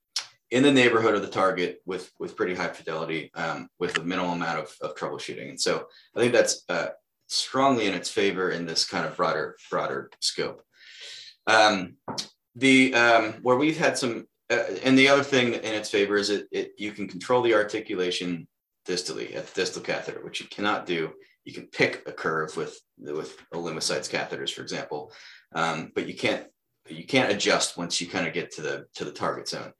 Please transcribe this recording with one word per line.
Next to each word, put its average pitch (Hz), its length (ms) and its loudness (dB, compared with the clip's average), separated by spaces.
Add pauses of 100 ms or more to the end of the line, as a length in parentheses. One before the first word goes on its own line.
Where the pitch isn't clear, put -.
(500)
in 127 140 4
the 143 80 8
neighborhood 113 420 6
of 98 80 2
the 95 60 -6
target 92 580 0
with, 90 340 -8
with 87 160 -8
pretty 90 200 -2
high 87 140 -4
fidelity, 80 640 -6
um, 80 340 -6 (100)
with 87 180 -2
a 80 60 -4
minimal 90 280 -2
amount 82 280 -2
of, - 220 -10
of 76 140 -8
troubleshooting. 71 540 -8
And 69 100 -16
so 85 260 0 (300)
I 104 40 -4
think 120 140 4
that's, - 360 4
uh, 82 180 -2 (400)
strongly 131 600 2
in 95 60 0
its 87 160 -6
favor 92 420 0
in 85 140 -4
this 80 200 0
kind 87 200 -4
of 80 120 -8
broader, 78 400 -2 (120)
broader 71 400 -4 (120)
scope. - 420 -4 (800)
Um, 104 520 4 (580)
the, 131 380 6
um, 117 480 6
where 127 160 4
we've 151 200 2
had 151 200 2
some, 117 280 -4 (240)
uh, 117 140 2 (200)
and 131 140 8
the 135 120 8
other 139 140 6
thing 123 300 2
in 110 200 -6
its 107 160 -4
favor 101 260 4
is 101 140 2
it, 101 240 0
it, - 240 -4
you 104 160 -8
can 98 160 -8
control 120 320 2
the 117 120 6
articulation 90 920 -2 (400)
distally 57 480 -6
at 87 120 -8
the - 140 -4
distal 90 200 -4
catheter, - 420 -6
which - 160 -10
you - 80 -14
cannot 101 380 -2
do. 82 260 -2 (320)
You - 80 -16
can - 160 -14
pick - 400 -2
a - 60 -10
curve 80 420 -4
with, 78 240 -8 (180)
with 76 400 -8 (160)
Illumicite's 80 540 -4
catheters, 69 460 -6
for - 80 -12
example, 73 500 -8 (420)
um, 82 400 -4
but 90 140 -4
you - 60 -10
can't, - 340 -2 (400)
you 80 160 -14
can't 127 300 2
adjust 98 440 0
once 85 220 -4
you 87 80 -8
kinda 87 240 -4
get 80 200 -6
to - 100 -12
the, 71 240 -6 (100)
to - 80 -8
the 73 80 -8
target - 380 -6
zone. - 300 -10